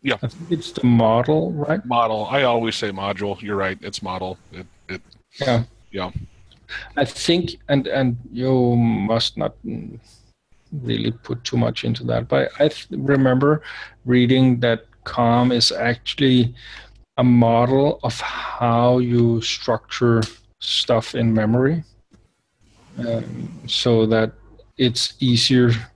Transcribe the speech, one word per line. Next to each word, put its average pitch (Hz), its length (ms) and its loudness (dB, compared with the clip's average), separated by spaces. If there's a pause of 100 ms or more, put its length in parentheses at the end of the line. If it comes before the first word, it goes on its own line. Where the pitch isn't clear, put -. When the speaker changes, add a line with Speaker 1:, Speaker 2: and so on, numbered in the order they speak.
Speaker 1:
Yeah. 127 200 -2
Speaker 2:
I 131 60 -4
think - 220 -12
it's 170 220 -6
the - 140 -2
model, 120 640 2
right? 156 320 -4
Speaker 1:
Model. 113 460 -2
I 139 120 0
always 117 340 0
say 104 140 -4
module. 98 520 -6
You're 104 140 -6
right. 95 260 -4
It's - 200 -12
model. 92 360 -8 (140)
It, 92 140 -16 (220)
it, - 140 -12 (380)
Speaker 2:
Yeah. 120 240 0 (260)
Speaker 1:
yeah. 92 200 -8 (840)
Speaker 2:
I 143 80 2
think, - 520 -2 (120)
and, 139 180 0
and 127 300 0 (160)
you 123 440 2
must 113 600 0
not, - 180 -4 (100)
mm, 113 340 -10 (760)
really 117 380 -4
put 120 320 -10
too - 140 -6
much 117 280 -2
into 120 200 -4
that, 120 240 -4
but 135 320 0
I 151 80 4
th-, - 220 -6
remember 139 720 2 (420)
reading 123 560 4
that 117 260 0 (160)
Calm 123 480 2
is 120 220 2
actually 123 840 0 (600)
a 127 80 2
model 123 800 4
of 117 160 -6
how 120 760 0
you 120 440 2
structure 117 800 -2 (380)
stuff - 560 -2
in 117 180 0
memory, 123 480 0 (1160)
um, 117 520 -6 (160)
so 113 400 2
that 113 260 2 (440)
it's - 420 -2
easier 123 520 4 (260)